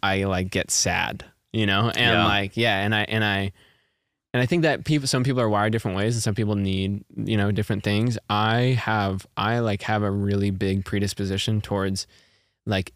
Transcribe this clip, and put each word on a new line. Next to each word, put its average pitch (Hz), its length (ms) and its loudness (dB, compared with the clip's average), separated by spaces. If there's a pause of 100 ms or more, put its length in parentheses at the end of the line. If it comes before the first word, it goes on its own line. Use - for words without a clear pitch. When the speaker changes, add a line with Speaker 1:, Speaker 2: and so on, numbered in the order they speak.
Speaker 1:
I, 98 220 0
like, 92 280 -2
get - 200 -2
sad, - 540 -2 (260)
you 110 140 0
know? 101 240 2
And 120 260 2
Speaker 2:
Yeah. 87 120 4
Speaker 1:
like, 101 280 0
yeah, 113 240 2
and 104 160 0
I, 104 80 2
and 110 220 -2
I, 98 260 -2 (840)
and 123 80 2
I 127 40 2
think 170 180 2
that 147 220 0
people, 147 240 0
some 127 160 2
people 127 160 0
are 110 80 2
wired 104 240 2
different 101 240 -2
ways, 110 180 0
and 110 80 -2
some 107 100 0
people 104 220 0
need, 98 480 -2 (140)
you 110 180 -2
know, 101 160 2
different 104 320 -2
things. 107 340 0 (120)
I 113 520 2
have, 98 540 -2
I, 113 240 0
like, 107 220 -2
have 107 200 0
a 104 100 0
really 101 380 0
big 95 360 0
predisposition 101 720 -2
towards, 98 480 -2 (580)
like, 98 300 -2